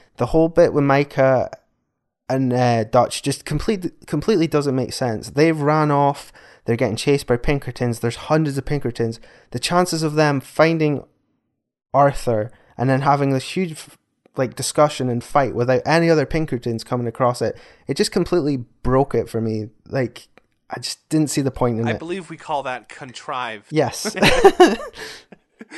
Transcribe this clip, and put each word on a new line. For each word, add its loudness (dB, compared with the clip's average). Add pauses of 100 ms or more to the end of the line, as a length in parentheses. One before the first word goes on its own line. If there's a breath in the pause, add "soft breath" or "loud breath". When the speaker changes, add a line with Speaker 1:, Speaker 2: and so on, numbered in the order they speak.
(160 soft breath)
Speaker 1:
The -2
whole 2
bit 4
with 2
Micah 2 (760)
and, 0
uh, 2
Dutch 2
just -4
complete-, -4
completely 0
doesn't 0
make -4
sense. -4
They've 2
ran 2
off, 0 (320 loud breath)
they're 0
getting 0
chased 0
by 2
Pinkertons, -2
there's -2
hundreds 0
of -4
Pinkertons. -4 (320 soft breath)
The -6
chances 0
of -2
them 2
finding 0 (880)
Arthur 2 (260 soft breath)
and 0
then 2
having 2
this -2
huge, -4
f-, -18 (380)
like, -2
discussion 0
and -2
fight 0
without 2
any 4
other 4
Pinkertons -4
coming -4
across 0
it, -2 (320 loud breath)
it -4
just -2
completely 0
broke 0
it -2
for -4
me. -4 (180)
Like, -6 (440)
I -10
just -12
didn't 2
see -2
the -2
point -2
in -2
Speaker 2:
I -2
Speaker 1:
it. -6
Speaker 2:
believe -10
we -14
call -6
that -8
contrived. -10
Speaker 1:
Yes. -2
Speaker 2:
<laughs> 4 (1500 loud breath)